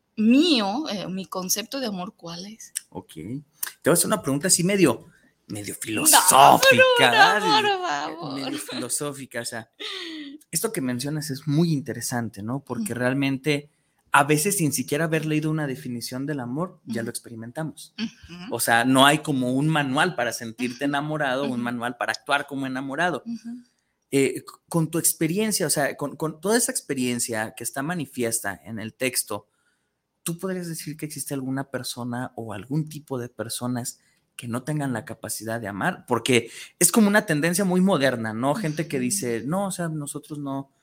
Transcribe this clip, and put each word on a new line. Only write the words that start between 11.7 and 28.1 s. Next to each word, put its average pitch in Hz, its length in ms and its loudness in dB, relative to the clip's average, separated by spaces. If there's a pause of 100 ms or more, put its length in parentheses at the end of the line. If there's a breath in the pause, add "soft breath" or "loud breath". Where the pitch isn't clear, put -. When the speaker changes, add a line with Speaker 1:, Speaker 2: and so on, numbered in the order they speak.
Speaker 2:
interesante, 117 720 -4
¿no? 123 160 -6
Porque 113 340 -6
Speaker 1:
Ujú. 117 60 -6
Speaker 2:
realmente 139 680 0 (420)
a 143 120 8
veces 151 340 2
sin 147 160 2
siquiera 143 320 -2
haber 156 220 0
leído 151 240 0
una 156 160 -2
definición 127 580 -8
del 147 140 -4
amor, 135 460 -6
ya 117 160 -4
Speaker 1:
Ujú. 117 40 -6
Speaker 2:
lo 120 60 -6
experimentamos. 117 880 -10
Speaker 1:
Ujú. 180 560 -8
Speaker 2:
O 117 40 -4
sea, 117 240 4
no 131 220 8
hay 151 140 6
como 127 340 -2
un 139 160 2
manual 151 460 0
para 120 180 -2
sentirte 120 440 -6
Speaker 1:
Ujú. 147 80 -4
Speaker 2:
enamorado, 143 600 -2
un 139 60 -2
Speaker 1:
Ujú. 123 80 -4
Speaker 2:
manual 120 380 -4
para 110 160 -4
actuar 143 340 -2
como 135 180 -6
enamorado. 135 600 -2
Speaker 1:
Ujú. 233 360 -12 (480 loud breath)
Speaker 2:
Eh, 135 300 2
c-, - 40 -12 (240)
con 160 220 0
tu 165 80 -4
experiencia, 180 720 0
o - 20 -2
sea, 143 260 0
con, 139 200 -8
con 156 260 -6
toda 214 160 2
esa 254 140 0
experiencia 123 840 -4
que - 80 -12
está 135 200 -6
manifiesta 120 840 -4